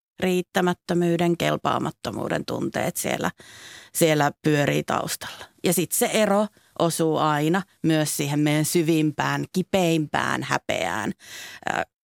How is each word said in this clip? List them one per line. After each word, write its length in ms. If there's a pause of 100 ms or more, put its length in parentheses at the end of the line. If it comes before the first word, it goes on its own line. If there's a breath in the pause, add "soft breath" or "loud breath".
(200)
riittämättömyyden, 1160
kelpaamattomuuden 1120
tunteet 500
siellä, 340 (640 loud breath)
siellä 380 (100)
pyörii 400
taustalla. 640 (200)
Ja 80
sit 200
se 140
ero 400 (320 soft breath)
osuu 400
aina 440 (200 soft breath)
myös 340
siihen 240
meidän 240
syvimpään, 880
kipeimpään 880
häpeään. 720 (600 loud breath)
Äh, 80 (220)